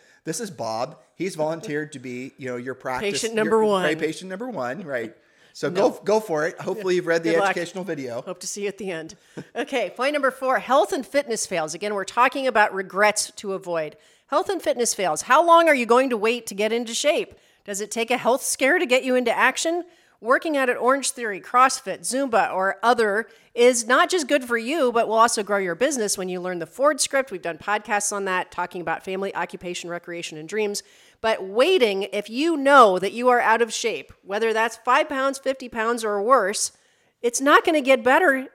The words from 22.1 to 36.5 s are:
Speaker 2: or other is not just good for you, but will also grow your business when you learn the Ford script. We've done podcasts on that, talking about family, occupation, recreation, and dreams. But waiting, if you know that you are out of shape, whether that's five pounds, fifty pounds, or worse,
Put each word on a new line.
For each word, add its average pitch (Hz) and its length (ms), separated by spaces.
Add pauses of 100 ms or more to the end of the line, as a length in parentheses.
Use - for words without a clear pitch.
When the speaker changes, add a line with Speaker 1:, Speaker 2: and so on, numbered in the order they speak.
Speaker 2:
or 185 300
other 220 460 (260)
is 240 320
not 285 220
just 339 200
good 285 160
for 240 120
you, 247 340
but 220 180
will 208 80
also 226 260
grow 202 160
your 180 160
business 240 420
when 185 140
you 180 100
learn 180 180
the 165 80
Ford 277 360
script. 269 280
We've 175 120
done 165 160
podcasts 208 540
on 202 120
that, 185 260
talking 180 300
about 165 240
family, 190 300
occupation, 180 560
recreation, 170 480
and 160 100
dreams. 208 340 (380)
But 220 240
waiting, 214 680
if 202 180
you 311 260
know 262 420
that 190 140
you 240 160
are 247 120
out 220 200
of 226 120
shape, 180 400 (100)
whether 220 320
that's 226 220
five 294 320
pounds, 269 300
fifty 269 300
pounds, 233 340
or 208 200
worse, 214 500 (480)